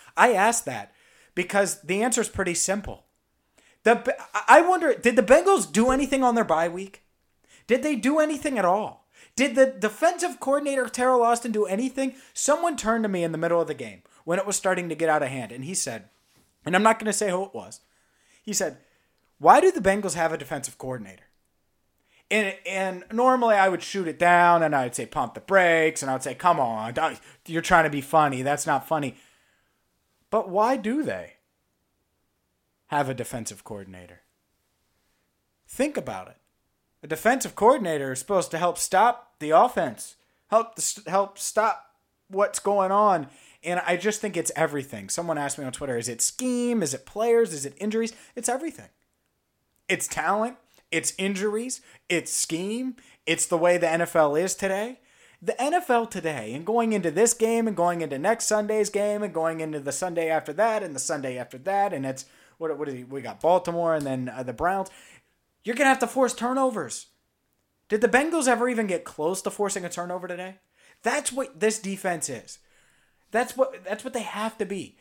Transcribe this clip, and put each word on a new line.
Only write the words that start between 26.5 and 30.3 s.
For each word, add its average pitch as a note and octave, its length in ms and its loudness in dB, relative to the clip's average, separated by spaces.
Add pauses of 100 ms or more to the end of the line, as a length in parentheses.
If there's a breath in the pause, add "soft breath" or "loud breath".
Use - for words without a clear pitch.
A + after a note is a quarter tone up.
on, A#2 360 -2
don't, D3+ 260 -2 (260 loud breath)
you're E3 160 -2
trying E3 220 4
to D3+ 60 0
be C#3+ 100 -4
funny. C#3 420 2
That's C#3+ 240 -2
not C#3+ 220 -2
funny." C#3+ 280 -4 (1120 soft breath)
But G#3 200 -2